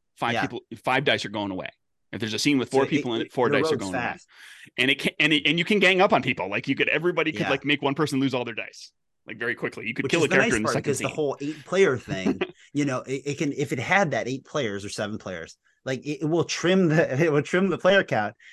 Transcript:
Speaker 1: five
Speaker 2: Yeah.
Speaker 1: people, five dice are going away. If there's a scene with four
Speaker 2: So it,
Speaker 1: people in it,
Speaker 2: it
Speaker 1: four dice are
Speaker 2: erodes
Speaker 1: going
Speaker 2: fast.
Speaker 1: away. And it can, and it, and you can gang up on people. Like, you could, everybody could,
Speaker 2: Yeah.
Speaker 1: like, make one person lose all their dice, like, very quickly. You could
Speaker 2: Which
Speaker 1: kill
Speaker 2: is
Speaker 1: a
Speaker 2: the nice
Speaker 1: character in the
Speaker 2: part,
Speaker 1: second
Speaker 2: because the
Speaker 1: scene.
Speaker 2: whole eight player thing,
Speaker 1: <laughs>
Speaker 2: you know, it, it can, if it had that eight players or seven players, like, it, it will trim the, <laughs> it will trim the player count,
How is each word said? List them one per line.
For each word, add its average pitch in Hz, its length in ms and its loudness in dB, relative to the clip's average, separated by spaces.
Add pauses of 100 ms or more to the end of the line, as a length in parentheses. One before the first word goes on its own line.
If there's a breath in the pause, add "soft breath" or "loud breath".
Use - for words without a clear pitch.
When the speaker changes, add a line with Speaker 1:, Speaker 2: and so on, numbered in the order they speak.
(180)
Speaker 1:
five 117 160 -2
Speaker 2:
Yeah. 110 80 0
Speaker 1:
people, 104 200 -6 (220)
five 131 220 2
dice 113 200 2
are 104 40 -8
going 104 200 -4
away. 90 200 -8 (440)
If 98 80 -6
there's 110 120 -4
a 110 60 -4
scene 147 180 2
with 120 140 -2
four 135 120 4
Speaker 2:
So 135 40 0
it, - 20 -4
Speaker 1:
people 123 260 -2
in 120 60 -2
it, - 40 -6
Speaker 2:
it - 80 -16
Speaker 1:
four 120 160 2
dice 143 220 2
are 143 40 0
Speaker 2:
erodes 120 40 -2
Speaker 1:
going 98 140 -8
Speaker 2:
fast. 117 340 -6
Speaker 1:
away. - 560 -8
And 135 80 4
it 143 80 0
can, 170 200 -2
and 151 140 4
it, 147 120 2
and 151 140 2
you 175 60 0
can 208 140 4
gang 185 220 4
up 208 120 4
on 131 80 4
people. 110 280 -2
Like, 104 180 -4
you 135 80 0
could, 147 120 0
everybody 160 460 0
could, - 80 -4
Speaker 2:
Yeah. - 80 -2
Speaker 1:
like, 139 160 -2
make 143 160 0
one 139 140 0
person 143 260 0
lose 135 120 0
all 123 120 -2
their 117 80 -8
dice, - 380 -14 (340)
like, 110 120 -14
very 117 180 -4
quickly. 113 320 -8
You 117 60 -4
could 135 100 -4
Speaker 2:
Which 139 80 -4
Speaker 1:
kill 160 100 2
Speaker 2:
is 151 60 4
Speaker 1:
a - 20 0
Speaker 2:
the 139 60 2
nice 135 80 6
Speaker 1:
character 131 140 2
in 107 60 0
the - 40 0
Speaker 2:
part, 127 60 2
Speaker 1:
second 131 100 -2
Speaker 2:
because 139 160 -2
the 135 80 -2
Speaker 1:
scene. - 80 -8
Speaker 2:
whole 147 260 -2
eight 147 240 -8
player 175 320 4
thing, 101 420 -2 (180)
Speaker 1:
<laughs> - 160 -20
Speaker 2:
you 143 120 0
know, 127 160 -2
it, 127 240 -6
it 139 120 -4
can, 147 160 0
if 139 200 -4
it 127 60 -2
had 185 320 2
that 110 160 -2
eight 135 180 -6
players 104 400 -4
or 101 40 -8
seven 107 280 -6
players, 85 400 -12 (260)
like, 131 220 -4
it, 147 160 -6
it 156 40 -2
will 160 200 2
trim 185 420 2
the, 147 340 4
<laughs> 170 40 4
it 160 60 4
will 147 100 4
trim 185 280 0
the 151 80 -2
player 190 280 4
count, 107 300 -2 (180 loud breath)